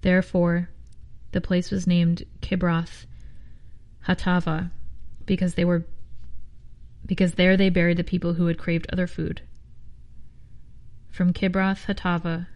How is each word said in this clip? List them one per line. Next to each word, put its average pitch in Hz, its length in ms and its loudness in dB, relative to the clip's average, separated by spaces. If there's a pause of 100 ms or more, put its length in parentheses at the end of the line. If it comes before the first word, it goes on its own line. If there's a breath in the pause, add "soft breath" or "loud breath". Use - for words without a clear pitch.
Therefore, 175 680 4 (640)
the 180 80 2
place 180 280 0
was 185 160 0
named 175 380 4 (180)
Kibroth 170 640 0 (1000 soft breath)
Hattava, 175 640 2 (540)
because 180 300 2
they 170 100 4
were, 175 200 4 (1200)
because 180 280 2
there 185 240 6
they 196 120 6
buried 175 280 4
the 175 60 0
people 175 300 0
who 170 140 2
had 170 100 2
craved 170 320 -2
other 180 180 -2
food. - 340 -4 (1700 soft breath)
From 180 220 4
Kibroth 190 520 0
Hattava 175 720 -2